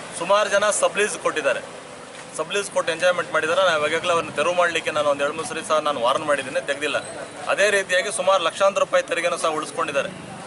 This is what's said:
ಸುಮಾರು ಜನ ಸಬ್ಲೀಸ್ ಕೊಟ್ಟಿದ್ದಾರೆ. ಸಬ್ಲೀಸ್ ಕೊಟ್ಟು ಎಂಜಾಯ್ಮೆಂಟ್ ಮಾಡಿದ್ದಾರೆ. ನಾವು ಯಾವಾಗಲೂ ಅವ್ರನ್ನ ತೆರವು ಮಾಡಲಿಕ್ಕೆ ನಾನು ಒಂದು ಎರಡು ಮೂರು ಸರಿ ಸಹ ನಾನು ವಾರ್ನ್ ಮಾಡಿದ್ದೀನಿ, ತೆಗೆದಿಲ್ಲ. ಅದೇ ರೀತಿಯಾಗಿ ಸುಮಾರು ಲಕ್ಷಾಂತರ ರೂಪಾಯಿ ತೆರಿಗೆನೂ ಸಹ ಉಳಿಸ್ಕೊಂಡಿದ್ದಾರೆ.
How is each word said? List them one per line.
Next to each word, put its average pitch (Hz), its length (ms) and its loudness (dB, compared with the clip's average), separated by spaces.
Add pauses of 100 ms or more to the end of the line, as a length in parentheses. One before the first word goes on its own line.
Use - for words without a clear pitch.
(200)
ಸುಮಾರು 202 300 2
ಜನ 202 200 4
ಸಬ್ಲೀಸ್ 190 480 0
ಕೊಟ್ಟಿದ್ದಾರೆ. 147 420 0 (760)
ಸಬ್ಲೀಸ್ 190 340 -4
ಕೊಟ್ಟು 175 220 -2
ಎಂಜಾಯ್ಮೆಂಟ್ 170 400 0
ಮಾಡಿದ್ದಾರೆ. 156 280 2
ನಾವು 180 100 6
ಯಾವಾಗಲೂ 160 420 2
ಅವ್ರನ್ನ 156 180 0
ತೆರವು 147 220 2
ಮಾಡಲಿಕ್ಕೆ 165 380 2
ನಾನು 147 180 2
ಒಂದು 143 140 2
ಎರಡು 147 120 0
ಮೂರು 160 120 -4
ಸರಿ 160 200 -8
ಸಹ 156 100 2
ನಾನು 147 240 0
ವಾರ್ನ್ 143 240 2
ಮಾಡಿದ್ದೀನಿ, 143 420 -2
ತೆಗೆದಿಲ್ಲ. 143 300 -2 (500)
ಅದೇ 185 220 4
ರೀತಿಯಾಗಿ 190 420 2
ಸುಮಾರು 185 320 2
ಲಕ್ಷಾಂತರ 196 360 2
ರೂಪಾಯಿ 180 240 2
ತೆರಿಗೆನೂ 170 340 -2
ಸಹ 170 100 -2
ಉಳಿಸ್ಕೊಂಡಿದ್ದಾರೆ. 151 600 -2 (380)